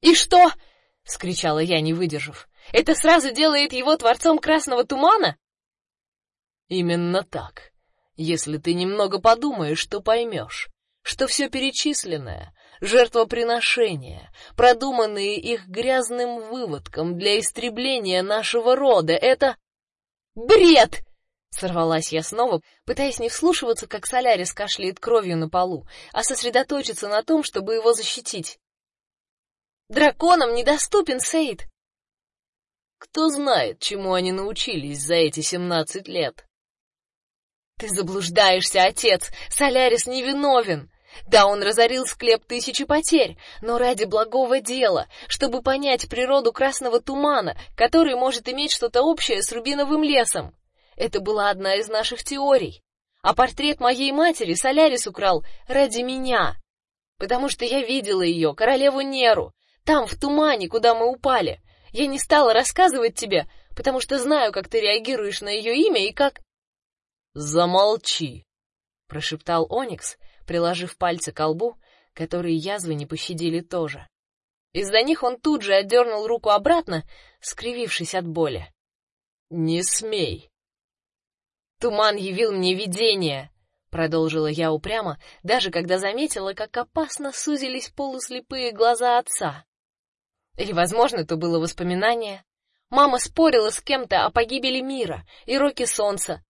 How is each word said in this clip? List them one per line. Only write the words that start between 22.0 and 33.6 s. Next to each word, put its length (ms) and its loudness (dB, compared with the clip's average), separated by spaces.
я 120 -4
снова, 380 -2
пытаясь 340 -4
не 100 -4
вслушиваться, 580 0
как 180 -10
Солярис 480 0
кашляет 460 -6
кровью 380 0
на 120 -2
полу, 380 -2
а 120 -4
сосредоточиться 840 -2
на 160 0
том, 200 2
чтобы 320 -4
его 180 4
защитить. 680 -6
Драконам 680 4
недоступен 640 2
Сейд. 480 -2
Кто 320 -2
знает, 500 0